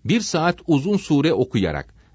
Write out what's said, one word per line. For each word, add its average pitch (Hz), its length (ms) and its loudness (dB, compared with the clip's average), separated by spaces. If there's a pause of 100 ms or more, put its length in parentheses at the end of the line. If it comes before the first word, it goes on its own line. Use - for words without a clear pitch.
bir 208 160 0
saat 175 460 -2
uzun 165 300 2
sure 151 360 0
okuyarak 92 600 -2 (200)